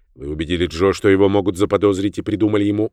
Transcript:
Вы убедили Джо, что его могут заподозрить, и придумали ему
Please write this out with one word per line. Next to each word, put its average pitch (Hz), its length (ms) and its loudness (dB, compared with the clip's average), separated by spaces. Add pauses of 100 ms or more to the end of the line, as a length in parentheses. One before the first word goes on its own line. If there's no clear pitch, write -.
(200)
Вы 69 80 -12
убедили 80 380 -2
Джо, 85 260 0
что - 160 -2
его 98 220 4
могут 98 260 0
заподозрить, 98 600 0
и - 40 -8
придумали 104 420 -2
ему 104 280 -2